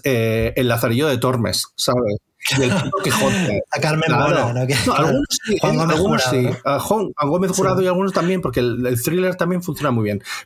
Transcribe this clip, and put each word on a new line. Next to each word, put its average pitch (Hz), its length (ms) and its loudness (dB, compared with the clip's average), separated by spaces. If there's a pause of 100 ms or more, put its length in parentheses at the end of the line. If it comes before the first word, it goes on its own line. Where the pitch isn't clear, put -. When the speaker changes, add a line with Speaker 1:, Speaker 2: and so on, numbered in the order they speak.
Speaker 1:
eh, 113 500 0
El 127 140 2
Lazarillo 120 380 2
de 131 100 2
Tormes, 123 580 0
¿sabes? 120 420 0 (400)
Y 139 60 2
el 127 80 2
Don 139 200 -2 (120)
Quijote. 135 640 0
Speaker 2:
<laughs> - 40 -20
A 147 80 -2
Carmen 156 260 0
Speaker 1:
Claro. 156 200 2
Speaker 2:
Bola, 127 280 0
¿no? 127 140 -2
Que, 135 80 0
Speaker 1:
No, 117 80 0
Speaker 2:
claro. 156 240 2
Speaker 1:
algunos 269 200 0 (180)
sí, 220 160 0
Speaker 2:
Juan - 160 2
Gómez 160 180 2
Speaker 1:
algunos 214 300 2
Speaker 2:
Jurado, 127 160 2
Speaker 1:
sí. 117 240 0
Speaker 2:
¿no? 139 80 2
Speaker 1:
A 139 60 0
Juan, 202 360 0
a 147 100 -2
Gómez 180 260 0
Jurado 185 260 0
Speaker 2:
Sí. 190 60 2
Speaker 1:
y 185 40 2
algunos 185 260 0
también, 175 280 0
porque 131 200 -2
el, 120 240 0
el 123 160 0
thriller 180 340 0
también 175 280 -2
funciona 147 280 -2
muy 113 140 0
bien. 104 160 -2 (240)